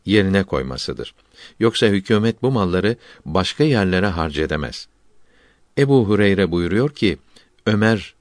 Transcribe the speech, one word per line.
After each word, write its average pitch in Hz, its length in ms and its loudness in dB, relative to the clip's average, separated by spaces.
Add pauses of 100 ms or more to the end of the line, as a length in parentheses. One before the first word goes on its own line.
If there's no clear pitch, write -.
yerine 98 380 2
koymasıdır. 65 680 -8 (460)
Yoksa 113 280 2
hükümet 107 540 0
bu 131 100 0
malları 98 440 0 (300)
başka 95 380 -2
yerlere 101 440 2
harcedemez. 76 800 -4 (920)
Ebu 135 300 2
Hureyre 98 440 2
buyuruyor 87 380 -2
ki, 98 280 -2 (480)
Ömer 110 560 0